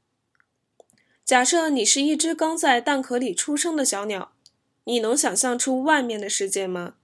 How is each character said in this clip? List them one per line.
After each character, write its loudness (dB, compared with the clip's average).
假 4
设 2
你 2
是 2
一 2
只 -2
刚 -2
在 4
蛋 0
壳 -4
里 -2
出 -4
生 -2
的 0
小 -2
鸟， -8
你 0
能 0
想 0
象 0
出 -2
外 4
面 -4
的 -6
世 -4
界 -2
吗？ -6